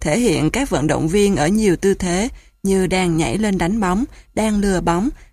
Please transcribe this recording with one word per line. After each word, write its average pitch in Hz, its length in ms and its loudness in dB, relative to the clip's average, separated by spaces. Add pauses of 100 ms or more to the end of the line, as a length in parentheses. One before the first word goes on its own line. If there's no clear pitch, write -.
thể 156 180 0
hiện 156 320 2
các 254 200 -2
vận 147 160 0
động 139 220 0
viên 202 280 2
ở 147 120 0
nhiều 208 280 2
tư 196 180 0
thế, 185 340 -2 (340)
như 190 240 2
đang 180 300 0
nhảy 156 220 0
lên 202 200 0
đánh 185 220 -2
bóng, 190 240 0 (300)
đang 214 260 0
lừa 196 200 0
bóng 170 280 0 (240)